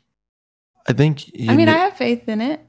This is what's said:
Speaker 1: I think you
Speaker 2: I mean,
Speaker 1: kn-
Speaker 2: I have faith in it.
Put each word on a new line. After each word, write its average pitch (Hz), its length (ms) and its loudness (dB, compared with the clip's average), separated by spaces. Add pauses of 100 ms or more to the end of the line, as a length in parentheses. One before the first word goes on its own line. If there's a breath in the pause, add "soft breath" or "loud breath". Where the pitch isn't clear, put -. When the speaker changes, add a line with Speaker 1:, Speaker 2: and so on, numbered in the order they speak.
(880)
Speaker 1:
I 127 60 -2
think 143 400 0
you 113 180 -4
Speaker 2:
I 262 40 4
mean, 320 120 4
Speaker 1:
kn- 320 100 4
Speaker 2:
I 339 80 0
have 392 120 -6
faith 240 320 -4
in 214 120 -4
it. 285 280 -6